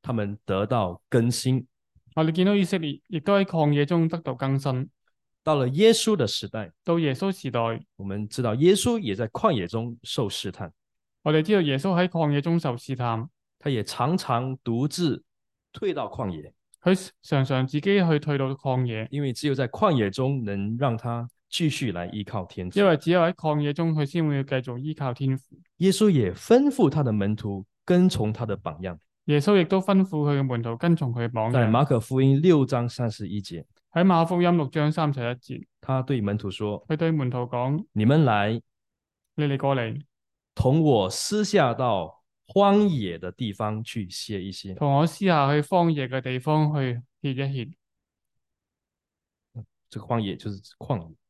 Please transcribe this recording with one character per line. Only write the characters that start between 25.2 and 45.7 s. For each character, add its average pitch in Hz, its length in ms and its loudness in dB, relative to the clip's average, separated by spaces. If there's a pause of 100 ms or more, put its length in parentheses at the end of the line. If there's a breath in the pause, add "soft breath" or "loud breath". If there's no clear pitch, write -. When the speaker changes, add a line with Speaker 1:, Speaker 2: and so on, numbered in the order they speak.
Speaker 2:
父。 - 200 -18 (200)
Speaker 1:
耶 185 120 4
稣 208 200 4
也 117 240 2
吩 254 340 4
咐 254 220 4
他 147 120 0
的 123 100 2
门 104 240 0
徒 101 300 -8 (200)
跟 180 220 6
从 110 240 0
他 113 140 -6
的 104 100 -4
榜 85 260 -10
样。 90 180 -8 (260)
Speaker 2:
耶 147 140 2
穌 196 200 4
亦 175 40 4
都 190 160 0
吩 190 220 2
咐 151 280 0
佢 143 100 2
嘅 139 40 0
門 123 180 -2
徒 117 140 -6
跟 170 200 4
從 135 160 -4
佢 120 140 -2
嘅 120 40 -4
榜 117 200 -2
樣。 123 40 -2
Speaker 1:
在 120 140 4
马 117 160 4
可 143 160 2
福 131 220 0
音 135 200 6
六 156 240 6
章 123 220 -2
三 120 220 -4
十 104 180 -10
一 101 140 -6
节。 85 240 -12 (260)
Speaker 2:
喺 170 120 2
馬 175 200 6
可 175 120 0
福 175 60 2
音 175 140 4
六 156 120 0
章 151 240 0
三 156 200 0
十 139 80 -4
一 123 40 -4
節。 120 420 -8 (160)
Speaker 1:
他 131 220 -2
对 127 180 -2
门 101 160 0
徒 104 140 -6
说： 104 360 -6
Speaker 2:
佢 160 80 -2
對 160 140 0
門 147 200 0
徒 123 100 -4
講： 127 520 -4
Speaker 1:
你 107 140 0
们 147 180 6
来。 110 380 2 (720)
Speaker 2:
你 151 120 -2
哋 139 120 0
過 139 180 0
嚟。 117 240 -4 (540)
Speaker 1:
同 147 300 2
我 110 260 4
私 - 340 -2
下 151 300 2
到 107 500 -2 (220)
荒 202 420 4
野 104 300 -2
的 90 140 -8
地 110 200 -6
方 107 320 -4
去 107 240 -8
歇 95 360 -8
一 98 80 -8
歇。 95 240 -12
Speaker 2:
同 143 160 0
我 143 160 4
私 160 180 -6
下 147 260 4
去 147 160 0
荒 170 240 2